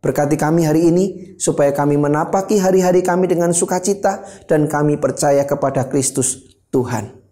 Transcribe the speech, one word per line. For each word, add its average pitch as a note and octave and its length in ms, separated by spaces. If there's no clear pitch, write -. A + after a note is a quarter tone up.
Berkati C#3+ 320
kami D#3+ 320
hari D#3+ 240
ini F#3 480
supaya D3 320
kami C#3+ 240
menapaki E3 640
hari-hari F#3 480
kami F3+ 240
dengan E3+ 240
sukacita G3 720
dan D3+ 160
kami D3 320
percaya C#3 480
kepada C3+ 400
Kristus - 720
Tuhan. A#2+ 400